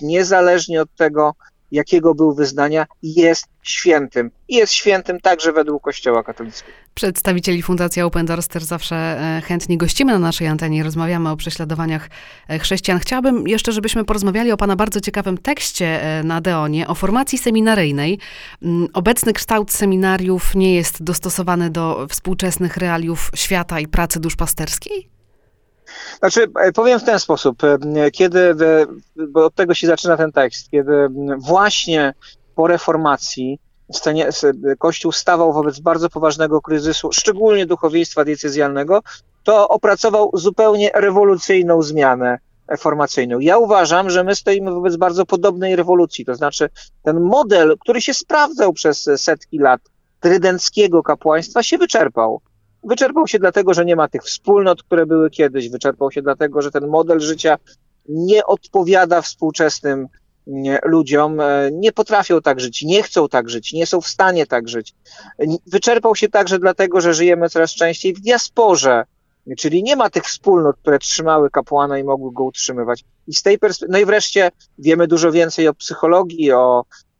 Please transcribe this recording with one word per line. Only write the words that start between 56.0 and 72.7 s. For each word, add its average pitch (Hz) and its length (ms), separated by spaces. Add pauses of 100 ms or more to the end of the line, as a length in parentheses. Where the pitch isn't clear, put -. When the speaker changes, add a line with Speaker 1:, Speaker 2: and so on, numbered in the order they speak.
Speaker 1:
się 143 120
dlatego, 143 400
że 143 80
ten 143 180
model 160 320
życia 156 380 (500)
nie 180 380
odpowiada 180 760
współczesnym, 147 840 (380)
nie, 135 380
ludziom, 151 560
e, 143 320
nie 202 200
potrafią 202 480
tak 135 200
żyć, 123 220
nie 185 200
chcą 151 260
tak 117 220
żyć, 117 220
nie 165 140
są 180 140
w - 60
stanie 180 400
tak 117 220
żyć. 117 260 (440)
N-, 156 180 (100)
wyczerpał 214 500
się 214 120
także 190 300
dlatego, 185 420
że 170 140
żyjemy 170 340
coraz 165 220
częściej 170 440
w 196 60
diasporze, 185 840 (540)
czyli 160 240
nie 269 140
ma 226 140
tych 165 140
wspólnot, 170 520
które 147 220
trzymały 156 520
kapłana 143 480
i 135 60
mogły 135 280
go 131 120
utrzymywać. 120 600 (240)